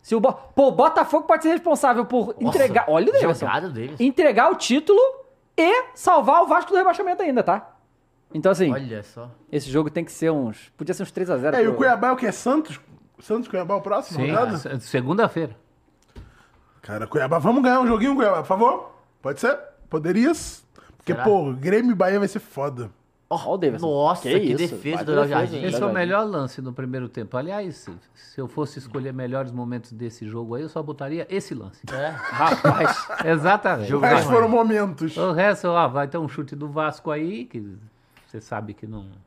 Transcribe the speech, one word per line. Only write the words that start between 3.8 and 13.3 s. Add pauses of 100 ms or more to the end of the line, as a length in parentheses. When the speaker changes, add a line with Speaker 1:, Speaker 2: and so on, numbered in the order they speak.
Speaker 1:
entregar
o
título (580)
e (100)
salvar
o
Vasco
do
rebaixamento
ainda,
tá? (680)
Então,
assim,
Speaker 2:
Olha
só. (240)
Speaker 1:
esse
jogo
tem
que
ser
uns,
podia
ser
uns
três
a
zero.
Speaker 3:
É,
e
o
Speaker 1:
pro
Speaker 3:
Cuiabá
é
o
quê?
Santos? (400)
Santos,